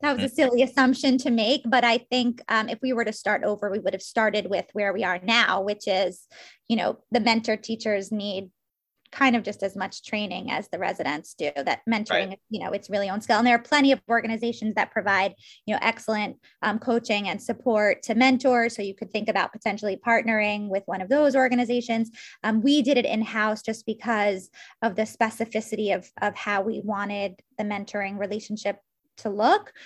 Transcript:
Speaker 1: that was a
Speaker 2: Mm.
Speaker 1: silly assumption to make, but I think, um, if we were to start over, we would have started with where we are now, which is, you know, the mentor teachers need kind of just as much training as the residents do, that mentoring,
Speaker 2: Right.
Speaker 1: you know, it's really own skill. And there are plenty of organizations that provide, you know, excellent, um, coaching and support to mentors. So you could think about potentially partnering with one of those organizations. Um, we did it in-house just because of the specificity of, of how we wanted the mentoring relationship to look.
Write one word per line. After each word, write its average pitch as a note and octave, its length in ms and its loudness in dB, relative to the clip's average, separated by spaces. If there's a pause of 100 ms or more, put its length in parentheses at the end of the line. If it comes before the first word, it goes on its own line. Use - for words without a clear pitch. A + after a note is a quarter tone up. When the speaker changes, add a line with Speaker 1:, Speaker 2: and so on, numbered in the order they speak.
Speaker 1:
that C#4+ 140 2
was A#3+ 100 0
a C4 40 -4
Speaker 2:
Mm. - 60 -12
Speaker 1:
silly B3 280 4
assumption C4 560 4
to C4 120 0
make, A#3 340 2
but A#3+ 180 4
I A#3 140 4
think, A#3+ 500 -2
um, A3+ 220 0
if A3+ 120 -6
we C4 120 0
were A3+ 120 0
to G#3+ 80 -4
start - 300 -2
over, G#3 260 -2
we G3+ 100 -4
would - 140 -2
have F#3+ 80 -8
started G#3 480 0
with F#3+ 240 -2
where G3+ 200 -2
we G#3+ 100 -2
are F3+ 200 -2
now, G3 380 2
which G#3 260 -4
is, F#3+ 400 -2 (400)
you A3+ 80 0
know, - 240 -2 (120)
the A3+ 80 2
mentor A3 380 2
teachers A3 540 -4
need G3 380 -6 (600)
kind C4 240 2
of A3 80 0
just G#3 200 -6
as G3 140 -6
much F#3 260 -8
training F#3+ 480 -6
as D3+ 180 -4
the E3+ 80 -6
residents D#3+ 580 -6
do, D3 200 -4
that C#3 240 -2 (100)
mentoring, F#3+ 400 -2
Speaker 2:
Right. G3 100 -14 (100)
Speaker 1:
you G#3+ 100 -6
know, F3 120 -6
it's G3+ 180 -6
really G3+ 200 -2
own G#3 120 -6
skill. G#3+ 160 2
And A#3+ 100 4
there A#3+ 80 8
are A#3 40 2
plenty C#4 340 4
of - 160 0
organizations A3+ 640 -2
that G#3 160 0
provide, G3 420 0 (320)
you G#3+ 80 -2
know, - 80 -2
excellent, G#3+ 540 -2 (260)
um, G#3+ 180 -2
coaching A3+ 500 -2
and F#3+ 120 -6
support G#3+ 600 0
to - 120 -4
mentors. B3 600 4
So G#3+ 60 -8
you G3 120 -6
could - 180 -12
think A3 180 -2
about G3 240 -2
potentially G#3 420 -4
partnering G#3+ 720 0
with G3 180 -4
one F#3 160 -6
of F#3 60 -6
those C#4+ 260 4
organizations. A#3+ 800 2 (320)
Um, A3 180 2
we C#4+ 200 4
did B3+ 160 2
it A#3+ 80 2
in-house G#3+ 560 -2
just - 240 -8
because G#3 640 -2 (320)
of G#3+ 160 0
the A3 60 0
specificity A3 920 -2
of, - 160 -8 (100)
of G3+ 140 0
how G#3 260 -2
we G#3 200 -4
wanted G3+ 580 -6 (180)
the G#3+ 60 -4
mentoring G3+ 560 -6
relationship G#3 600 -6 (380)
to A3 120 -6
look. A3+ 440 2 (120)